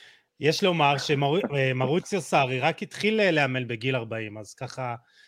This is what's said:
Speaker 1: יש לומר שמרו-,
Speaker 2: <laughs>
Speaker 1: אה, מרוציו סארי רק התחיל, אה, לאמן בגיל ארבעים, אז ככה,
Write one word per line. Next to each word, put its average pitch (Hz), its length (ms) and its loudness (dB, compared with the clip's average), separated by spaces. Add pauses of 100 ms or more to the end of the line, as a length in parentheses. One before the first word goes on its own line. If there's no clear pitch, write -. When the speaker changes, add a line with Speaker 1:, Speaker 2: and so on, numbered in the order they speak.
(400)
Speaker 1:
יש 156 240 2
לומר 151 340 4
שמרו-, 143 380 0
Speaker 2:
<laughs> 208 200 -2
Speaker 1:
אה, 131 180 2
מרוציו 156 460 0
סארי 131 400 0
רק 151 220 0
התחיל, 214 380 0
אה, 196 100 6
לאמן 131 380 0
בגיל 120 280 -4
ארבעים, 110 420 -8
אז 107 160 -18
ככה, 123 400 -8 (340)